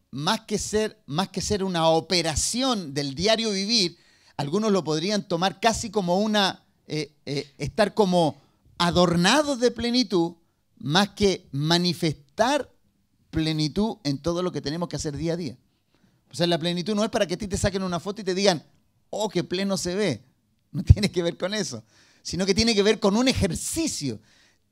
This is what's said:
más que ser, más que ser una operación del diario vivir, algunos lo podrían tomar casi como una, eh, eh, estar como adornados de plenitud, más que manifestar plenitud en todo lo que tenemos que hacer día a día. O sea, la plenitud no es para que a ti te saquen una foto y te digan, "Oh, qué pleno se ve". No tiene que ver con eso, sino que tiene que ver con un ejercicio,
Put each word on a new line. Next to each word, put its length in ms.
más 300
que 160
ser, 480
más 220
que 140
ser 200
una 280
operación 1040
del 220
diario 360
vivir, 460
algunos 340
lo 140
podrían 420
tomar 320
casi 300
como 300
una, 440
eh, 260
eh, 320
estar 360
como 480
adornados 840
de 120
plenitud, 640
más 320
que 420
manifestar 1160
plenitud 720
en 140
todo 260
lo 80
que 100
tenemos 280
que 80
hacer 180
día 180
a 40
día. 200
O 60
sea, 100
la 140
plenitud 340
no 120
es 40
para 160
que 100
a 20
ti 100
te 100
saquen 260
una 180
foto 200
y 40
te 100
digan, 300
"Oh, 200
qué 160
pleno 320
se 180
ve". 280
No 120
tiene 260
que 140
ver 140
con 160
eso, 300
sino 240
que 80
tiene 220
que 80
ver 160
con 160
un 140
ejercicio, 880